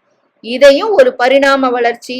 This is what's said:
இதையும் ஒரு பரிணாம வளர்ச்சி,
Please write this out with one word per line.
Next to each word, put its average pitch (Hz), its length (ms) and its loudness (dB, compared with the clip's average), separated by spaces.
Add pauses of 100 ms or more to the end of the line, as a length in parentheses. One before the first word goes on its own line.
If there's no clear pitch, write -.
(440)
இதையும் 277 480 2
ஒரு 254 240 2
பரிணாம 269 540 0
வளர்ச்சி, 240 500 -6